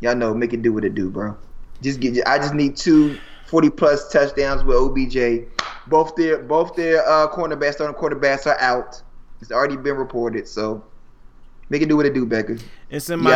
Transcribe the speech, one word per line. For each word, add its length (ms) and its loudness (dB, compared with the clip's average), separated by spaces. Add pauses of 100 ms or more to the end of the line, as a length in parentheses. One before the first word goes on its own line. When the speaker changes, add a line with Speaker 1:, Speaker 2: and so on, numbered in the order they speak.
Speaker 1:
Y'all 160 0
know, 180 0
make 180 0
it 100 -4
do 100 2
what 120 -2
it 100 -2
do, 140 -2
bro. 280 -6 (460)
Just 180 -4
get, 260 0
I 120 2
just 160 -2
need 220 0
two 400 4 (300)
forty-plus 640 2
touchdowns 540 2
with 120 6
O 120 6
B 180 0
J. 380 0 (420)
Both 300 2
their, 220 2
both 360 0
their, 340 2
uh, 200 4
cornerbacks, 460 -2
starting 200 -4
quarterbacks 520 -2
are 140 2
out. 400 -2 (400)
It's 120 -12
already 240 0
been 200 -4
reported, 520 -6
so 360 -6 (840)
make 140 -4
it 60 2
do 80 4
what 100 2
it 80 0
do, 120 0
Baker. 300 -2 (340)
Speaker 2:
It's 200 -8
in 100 -4
Speaker 1:
Yeah. 40 -2 (120)